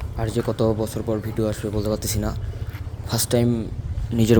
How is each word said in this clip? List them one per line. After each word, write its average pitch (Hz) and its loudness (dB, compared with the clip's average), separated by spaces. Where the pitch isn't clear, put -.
আর 113 0
যে 117 2
কত 113 -2
বছর 110 -4
পর 113 0
ভিডিও 110 -2
আসবে 110 -6
বলতে 104 -2
পারতেছি - -2
না, 110 -2
ফার্স্ট 117 0
টাইম 120 6
নিজের 113 8